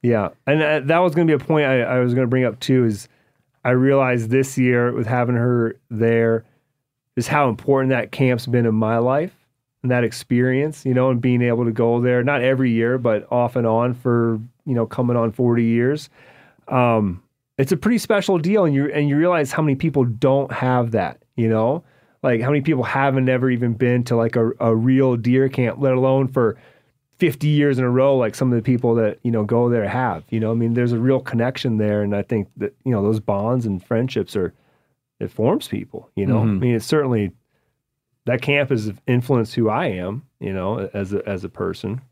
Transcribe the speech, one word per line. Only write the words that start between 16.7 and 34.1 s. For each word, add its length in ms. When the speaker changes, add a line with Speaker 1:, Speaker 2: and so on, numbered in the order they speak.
Speaker 1:
it's 140
a 40
pretty 220
special 400
deal, 260
and 100
you, 180
and 160
you 80
realize 360
how 100
many 140
people 280
don't 460
have 420
that, 300
you 120
know? 360
Like, 180
how 80
many 140
people 200
haven't 460
ever 220
even 240
been 300
to, 120
like, 200
a, 220
a 160
real 420
deer 320
camp, 300
let 140
alone 360
for 280
fifty 300
years 300
in 60
a 60
row, 260
like 180
some 160
of 60
the 60
people 320
that, 280
you 80
know, 140
go 240
there 180
have, 440
you 100
know? 100
I 40
mean, 200
there's 180
a 60
real 220
connection 560
there, 260
and 140
I 60
think 340
that, 180
you 60
know, 120
those 180
bonds 460
and 180
friendships 500